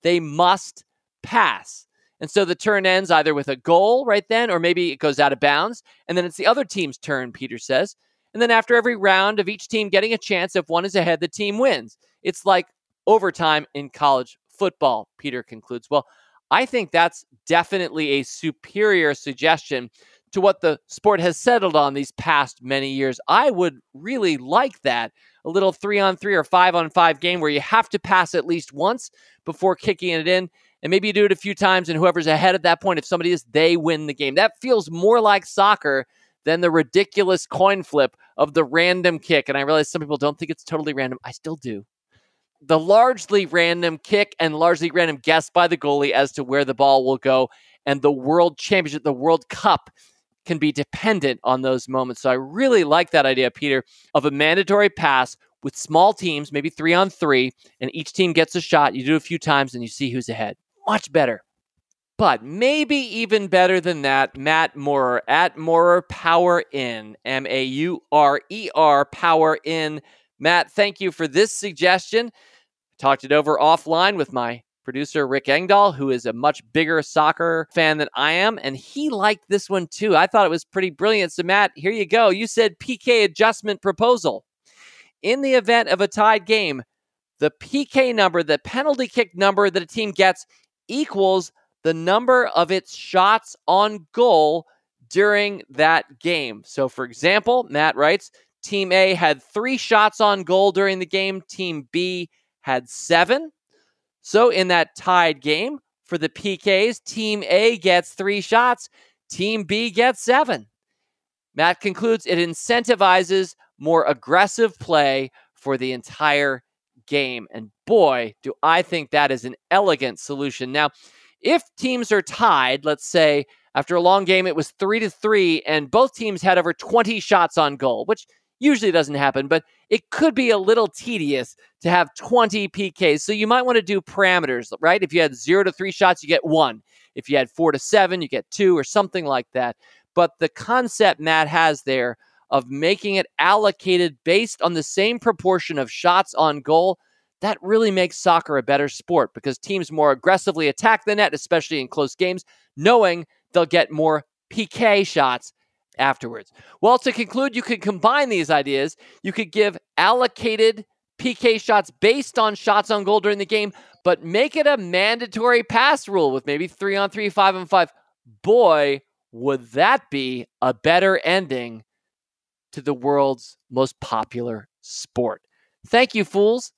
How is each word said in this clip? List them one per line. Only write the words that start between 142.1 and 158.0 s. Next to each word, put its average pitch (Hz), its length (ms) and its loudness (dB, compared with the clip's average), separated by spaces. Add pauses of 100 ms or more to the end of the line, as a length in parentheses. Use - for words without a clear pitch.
of 131 200 -2
making 190 460 -2
it 185 100 -2 (140)
allocated 180 840 0
based 202 380 -2
on 170 120 -2
the 156 80 -4
same 214 360 -2
proportion 180 600 -2
of 127 120 -4
shots 180 440 0
on 147 260 0
goal, 170 400 0 (400)
that 214 220 -4
really 214 280 0
makes 180 280 -2
soccer 165 400 0
a 127 40 -2
better 139 260 0
sport - 460 -2
because 127 240 -8
teams 185 320 -8
more 151 220 2
aggressively 160 560 0
attack 220 360 0
the 208 120 0
net, 202 180 2
especially 156 460 -4
in 127 80 -8
close 139 260 -4
games, 185 300 -4 (320)
knowing 180 500 2 (260)
they'll 175 140 2
get 170 240 2
more 151 340 0 (260)
P 220 160 -6
K 208 360 2
shots 131 500 -2 (460)
afterwards. 120 540 -4 (300)
Well, 240 160 4
to 254 140 -2
conclude, 240 440 -4
you 240 60 -6
could 226 180 -6
combine 220 480 0